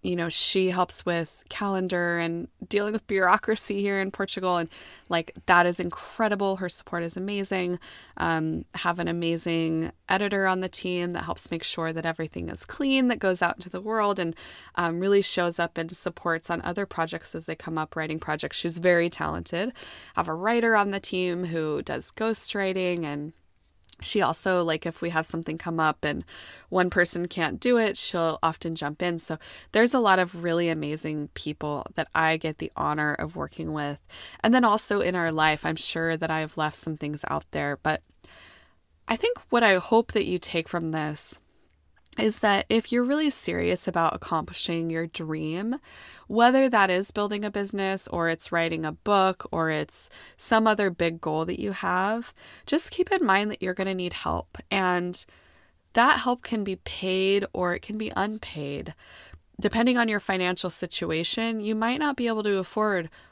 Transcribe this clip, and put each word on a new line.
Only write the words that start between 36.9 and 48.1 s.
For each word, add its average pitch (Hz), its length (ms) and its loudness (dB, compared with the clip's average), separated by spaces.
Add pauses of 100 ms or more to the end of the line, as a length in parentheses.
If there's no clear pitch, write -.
things 151 320 -6
out 147 220 -4
there, 143 320 -2
but 156 200 0 (1040)
I 226 100 0
think 480 220 0 (120)
what 240 120 4
I 208 120 8
hope 220 380 2
that 214 140 0
you 180 120 0
take 165 300 -4
from 165 240 -4
this 151 460 -4 (840)
is 214 200 4
that 202 280 2
if 220 240 2
you're 247 120 2
really 294 260 2
serious 175 580 4
about 170 260 2
accomplishing 165 760 -4
your 165 160 -4
dream, 160 680 -4 (520)
whether 254 400 6
that 202 220 4
is 185 200 0
building 208 340 -2
a 208 60 -4
business 196 580 0
or 170 200 0